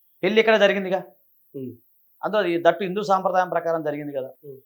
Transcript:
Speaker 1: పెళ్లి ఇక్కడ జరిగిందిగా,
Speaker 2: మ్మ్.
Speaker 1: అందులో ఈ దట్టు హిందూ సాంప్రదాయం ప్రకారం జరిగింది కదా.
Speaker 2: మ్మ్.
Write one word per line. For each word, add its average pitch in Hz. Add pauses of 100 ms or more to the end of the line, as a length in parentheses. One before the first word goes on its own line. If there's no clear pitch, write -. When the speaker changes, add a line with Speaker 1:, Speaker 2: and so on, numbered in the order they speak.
(240)
Speaker 1:
పెళ్లి 208
ఇక్కడ 220
జరిగిందిగా, 190 (540)
Speaker 2:
మ్మ్. 127 (520)
Speaker 1:
అందులో 190
ఈ 170
దట్టు 170
హిందూ 190
సాంప్రదాయం 185
ప్రకారం 165
జరిగింది 147
కదా. 131
Speaker 2:
మ్మ్. 135